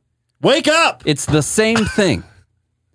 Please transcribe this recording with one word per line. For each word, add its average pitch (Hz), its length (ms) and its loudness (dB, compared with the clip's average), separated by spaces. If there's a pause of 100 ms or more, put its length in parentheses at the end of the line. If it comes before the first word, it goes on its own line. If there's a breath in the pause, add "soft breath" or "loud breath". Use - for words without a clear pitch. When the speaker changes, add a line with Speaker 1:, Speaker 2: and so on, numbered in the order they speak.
(400)
Speaker 1:
Wake 262 280 2
up! 311 360 0
Speaker 2:
It's 151 220 -2
the 147 160 0
same 220 420 0
thing. 165 400 -2 (720)